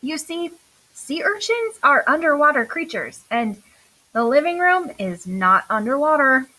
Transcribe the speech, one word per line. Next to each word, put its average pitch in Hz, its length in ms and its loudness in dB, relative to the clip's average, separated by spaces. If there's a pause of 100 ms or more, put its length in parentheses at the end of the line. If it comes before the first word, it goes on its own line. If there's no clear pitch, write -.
You 294 180 -8
see, 339 340 -8 (400)
sea 302 300 -8
urchins 440 600 -4
are 277 240 4
underwater 294 580 2
creatures, 220 640 -8
and 220 320 -4 (500)
the 233 120 0
living 302 340 2
room 359 400 2
is 185 280 -6
not 185 420 2
underwater. 269 800 2 (100)